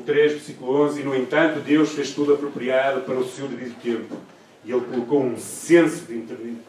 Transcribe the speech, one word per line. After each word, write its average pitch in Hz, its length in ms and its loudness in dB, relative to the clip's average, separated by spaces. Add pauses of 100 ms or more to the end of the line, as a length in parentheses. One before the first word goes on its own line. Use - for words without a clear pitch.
três, 147 280 4
versículo 135 500 0
onze, 143 180 0
"E - 20 -4
no 139 120 -2
entanto 147 440 2
Deus 147 340 2
fez 139 180 -4
tudo 143 220 2
apropriado 131 680 0
para 123 140 -4
o 127 100 0
seu 139 220 -10
devido 120 340 -10
tempo." 110 340 -4 (480)
E 107 80 -10
Ele 123 100 0
colocou 131 420 0
um 113 140 -2
senso - 680 2
de 117 120 -8
eterni-, 113 400 -10 (120)